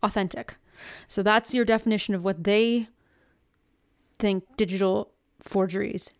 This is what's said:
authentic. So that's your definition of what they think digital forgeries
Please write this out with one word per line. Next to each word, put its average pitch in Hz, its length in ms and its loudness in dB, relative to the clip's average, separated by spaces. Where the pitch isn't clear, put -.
authentic. 202 520 -4
So - 160 -2
that's 214 300 2
your 247 100 4
definition 220 500 2
of 180 120 -2
what 170 180 -2
they 226 460 2
think 196 240 0
digital 190 540 0
forgeries 190 800 -4